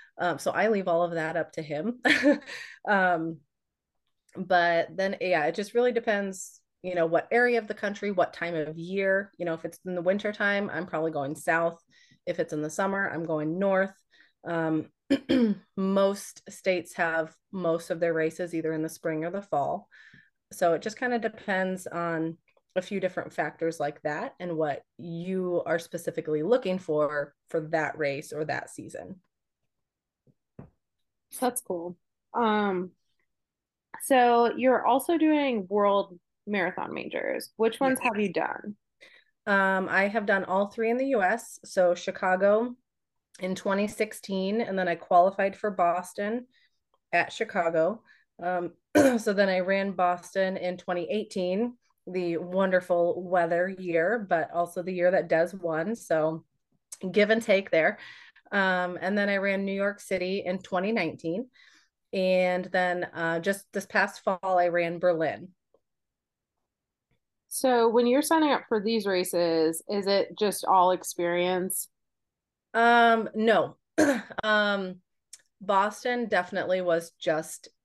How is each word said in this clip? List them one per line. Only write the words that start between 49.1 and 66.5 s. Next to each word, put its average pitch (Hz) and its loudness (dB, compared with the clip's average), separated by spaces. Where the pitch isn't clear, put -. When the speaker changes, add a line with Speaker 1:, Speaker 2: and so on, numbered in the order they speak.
Speaker 1:
so 214 -2
then 196 2
I 185 2
ran 196 0
Boston 185 -2
in 180 -6
twenty 175 -4
eighteen, 208 -4
the 180 -2
wonderful 180 2
weather 175 2
year, 185 0
but 165 0
also 175 -4
the 185 -6
year 180 2
that 180 2
Des 175 2
won. 175 -4
So 160 -2
give 208 4
and 220 2
take 196 2
there. 170 2
Um, 185 0
and 208 -2
then 202 0
I 202 0
ran 196 -2
New 196 -4
York 196 -4
City 185 -4
in 185 -4
twenty 190 -4
nineteen. 185 -4
And 185 2
then, 180 0
uh, 165 -2
just 196 -4
this 196 -6
past 208 -2
fall, 190 0
I 180 4
ran 170 0
Berlin. 160 0